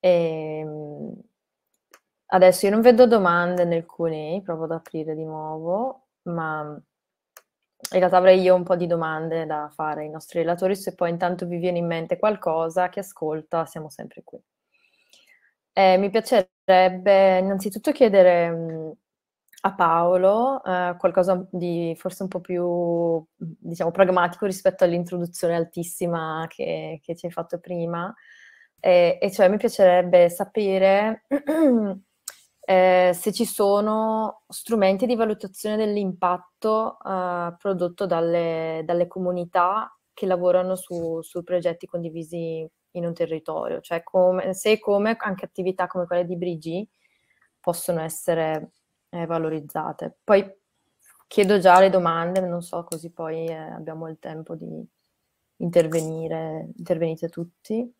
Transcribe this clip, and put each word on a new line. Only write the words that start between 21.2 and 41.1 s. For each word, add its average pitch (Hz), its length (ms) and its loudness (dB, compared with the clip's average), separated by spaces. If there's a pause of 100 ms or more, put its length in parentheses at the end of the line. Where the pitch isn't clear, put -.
di 170 480 -4
forse 185 240 -10
un 190 60 -6
po' 180 120 -8
più, 170 840 -2 (120)
diciamo, 170 540 -6
pragmatico 180 560 0
rispetto 190 380 0
all'introduzione 175 720 -4
altissima 165 920 -6
che, 160 540 -8
che 170 140 -12
ci 175 100 -14
hai 170 60 -8
fatto 170 260 -10
prima, 170 540 -8 (680)
eh, 175 400 4
e 196 120 0
cioè 190 160 4
mi 208 80 2
piacerebbe 180 720 4
sapere, 196 960 0
<clears throat> 262 840 0 (600)
eh, 185 460 6
se 196 180 -4
ci 226 140 -2
sono 214 1000 0
strumenti 196 600 0
di 240 100 0
valutazione 214 600 -4
dell'impatto, 208 1300 -2
eh, 175 560 -4
prodotto 180 480 -4
dalle, 165 800 -2
dalle 175 220 0
comunità 180 840 -2 (220)
che - 140 -6
lavorano 180 500 2
su, 165 460 -8